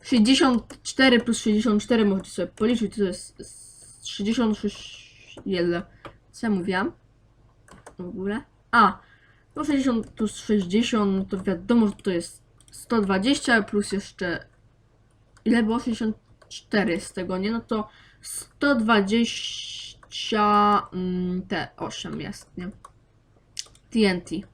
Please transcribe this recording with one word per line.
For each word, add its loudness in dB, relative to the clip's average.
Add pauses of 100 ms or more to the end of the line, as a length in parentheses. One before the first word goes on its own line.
Sześćdziesiąt 4
cztery 4
plus -2
sześćdziesiąt 2
cztery, 2
możecie 0
sobie -6
policzyć, -2
to 0
jest -6
s-, -20
sześćdziesiąt 0
sześć, -12
ile? 0 (500)
Co -6
ja 2
mówiłam? -2 (1080)
W -10
ogóle? -6 (300)
A, 4 (560)
no -6
sześćdziesiąt 0
plus -4
sześćdziesiąt, 0
no -2
to -8
wiadomo, 2
że -2
to -6
jest -6 (280)
sto -2
dwadzieścia 2
plus -2
jeszcze, -6 (1000)
ile 4
było? 0
Sześćdziesiąt -4 (320)
cztery -2
z -16
tego, -6
nie? -2
No -2
to -4 (320)
sto -2
dwadzieścia, 0 (120)
mm, -4
te -6 (100)
osiem -10
jest, -14
nie? -10 (1200)
T -2
N 4
T. -10 (180)